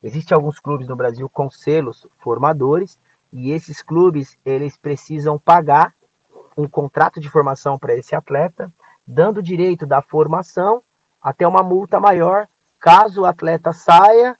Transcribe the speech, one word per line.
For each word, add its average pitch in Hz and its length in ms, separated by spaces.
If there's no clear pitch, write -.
Existem 147 320
alguns 147 240
clubes 135 300
no 127 80
Brasil 123 320
com 139 220
selos 143 560
formadores, 143 800
e 131 200
esses 165 300
clubes, 160 640
eles 135 320
precisam 151 600
pagar 160 560
um 147 120
contrato 160 520
de 147 100
formação 139 480
pra 123 160
esse 127 220
atleta, 165 560
dando 190 360
direito 175 440
da 139 160
formação 180 800
até - 240
uma 185 160
multa 190 380
maior, 196 480
caso 208 420
o 185 40
atleta 165 460
saia 220 680